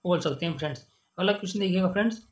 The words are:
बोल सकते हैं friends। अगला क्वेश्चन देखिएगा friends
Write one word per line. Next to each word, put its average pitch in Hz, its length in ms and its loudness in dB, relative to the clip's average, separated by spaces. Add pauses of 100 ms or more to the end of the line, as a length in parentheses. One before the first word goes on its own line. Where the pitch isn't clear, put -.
बोल 180 160 2
सकते 143 260 -2
हैं 160 120 -4
friends। 143 280 -6 (320)
अगला 190 160 2
क्वेश्चन 202 260 -4
देखिएगा 185 320 2
friends 220 260 0 (140)